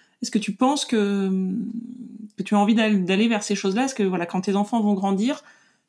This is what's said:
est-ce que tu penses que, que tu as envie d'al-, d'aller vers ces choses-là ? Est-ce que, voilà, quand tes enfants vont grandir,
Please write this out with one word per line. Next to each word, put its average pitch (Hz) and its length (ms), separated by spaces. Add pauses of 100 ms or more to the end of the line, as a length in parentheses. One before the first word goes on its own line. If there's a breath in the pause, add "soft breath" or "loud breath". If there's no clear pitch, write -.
(200 soft breath)
est-ce - 120
que 226 80
tu 196 160
penses 285 280
que, 202 460 (1040)
que 196 60
tu 208 140
as - 20
envie 208 160
d'al-, 214 300
d'aller 190 240
vers 214 160
ces 208 100
choses-là ? 196 300
Est-ce 269 100
que, 220 80
voilà, 180 240
quand 185 140
tes 196 160
enfants 202 240
vont 208 140
grandir, 196 500 (440 soft breath)